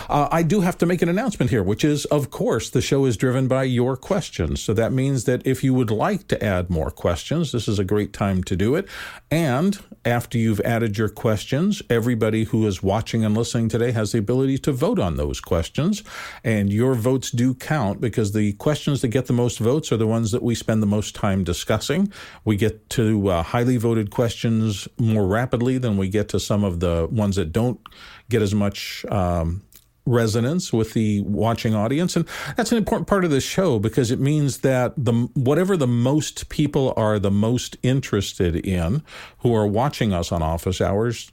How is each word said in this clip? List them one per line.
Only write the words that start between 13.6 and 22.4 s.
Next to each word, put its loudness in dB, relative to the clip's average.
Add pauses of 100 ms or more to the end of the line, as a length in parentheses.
today 0
has -2
the 2
ability 2
to 0
vote 0
on 0
those -4
questions. -2 (400)
And 0
your 2
votes 0
do 2
count, -2
because 0
the 0
questions -2
that 0
get 0
the 0
most 0
votes 2
are 2
the 2
ones 0
that -2
we 0
spend 0
the 2
most 0
time 0
discussing. 0 (360)